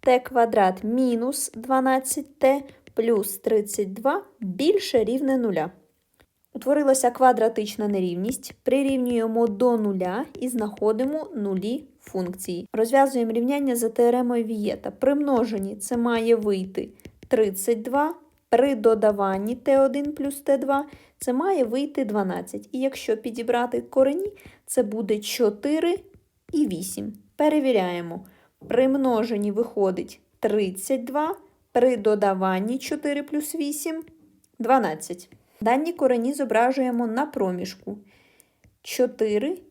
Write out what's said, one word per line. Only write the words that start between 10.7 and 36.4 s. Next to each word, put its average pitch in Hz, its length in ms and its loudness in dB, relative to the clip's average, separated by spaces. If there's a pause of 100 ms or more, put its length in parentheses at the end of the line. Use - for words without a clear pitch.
нулі 202 500 -4 (160)
функції. 180 720 -8
Розв'язуємо 240 600 2
рівняння 254 440 0
за 233 120 0
теоремою 240 560 2
Вієта. 214 460 -4
При 269 240 2
множенні 226 640 -2
це 240 200 -6
має 233 380 2
вийти 196 540 -2 (400)
тридцять 220 540 0
два, 285 320 0 (340)
при 269 260 4
додаванні 208 800 2
Т 269 260 2
один 285 320 0
плюс 277 280 -6
Т 277 180 2
два 277 280 -2 (320)
це - 140 -4
має 311 320 2
вийти 269 400 -2
дванадцять. 202 680 -4
І 254 80 -6
якщо 269 360 -2
підібрати 240 640 -2
корені, 285 520 0 (340)
це - 160 0
буде 208 360 -2
чотири 285 800 0 (540)
і 294 140 2
вісім. 202 460 -8 (240)
Перевіряємо. 190 920 0 (420)
При 254 200 4
множенні 233 640 0
виходить 196 680 -2 (200)
тридцять 208 640 -2
два, 294 320 -4 (360)
при 247 240 4
додаванні 202 800 0
чотири 285 440 -4
плюс 302 320 -6
вісім — 320 500 -4 (540)
дванадцять. 220 680 0 (320)
Дані 269 320 2
корені 254 400 2
зображуємо 247 720 0